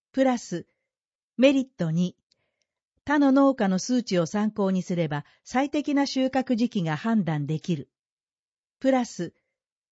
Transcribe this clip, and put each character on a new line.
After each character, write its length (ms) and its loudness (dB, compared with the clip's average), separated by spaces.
プ 140 2
ラ 120 0
ス、 300 -10
メ 160 6
リ 80 2
ッ 60 -4
ト 140 -2
二。 260 -2
他 140 0
の 140 4
農 240 6
家 120 0
の 120 0
数 240 -2
値 160 0
を 80 0
参 240 -2
考 180 -2
に 140 0
す 120 -4
れ 120 0
ば、 180 -6
最 280 -2
適 240 -2
な 100 2
収 220 -2
穫 280 -2
時 140 0
期 140 -4
が 120 -2
判 300 0
断 220 -4
で 120 -4
き 160 -4
る。 140 -10
プ 120 2
ラ 140 2
ス、 280 -10